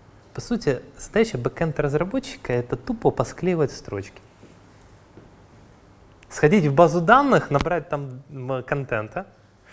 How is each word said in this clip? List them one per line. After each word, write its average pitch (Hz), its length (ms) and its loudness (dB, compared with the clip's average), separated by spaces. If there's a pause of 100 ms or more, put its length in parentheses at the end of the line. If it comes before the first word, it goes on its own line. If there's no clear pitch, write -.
(340)
По - 80 -10
сути, - 400 -2 (140)
задача 220 400 0
бэкэнд-разработчика — 151 1160 -4
это 120 240 -2
тупо - 340 0
посклеивать 165 600 -2
строчки. - 480 -12 (2000)
Сходить 160 380 4
в 139 80 2
базу 170 260 6
данных, 226 500 4
набрать 151 380 -2
там, 139 420 -8
м, 131 320 -6
контента. 131 640 -6 (460)